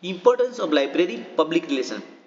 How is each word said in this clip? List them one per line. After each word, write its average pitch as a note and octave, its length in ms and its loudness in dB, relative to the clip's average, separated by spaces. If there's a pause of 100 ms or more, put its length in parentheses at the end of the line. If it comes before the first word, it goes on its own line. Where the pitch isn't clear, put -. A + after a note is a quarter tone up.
Importance B3 560 2
of F#3+ 100 -2
library D3+ 500 2 (180)
public D#3 160 2
relation, A#2+ 480 -2 (260)